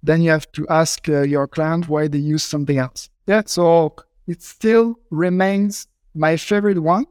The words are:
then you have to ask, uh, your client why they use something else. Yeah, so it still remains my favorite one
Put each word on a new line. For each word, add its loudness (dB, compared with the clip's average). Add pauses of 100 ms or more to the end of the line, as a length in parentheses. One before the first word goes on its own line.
then 2
you 2
have -2
to -8
ask, 0
uh, 2
your 0
client -2
why 0
they -4
use -2
something -2
else. -6 (180)
Yeah, 2
so 2 (300)
it -8
still 0 (120)
remains 0 (280)
my 0
favorite 0
one 0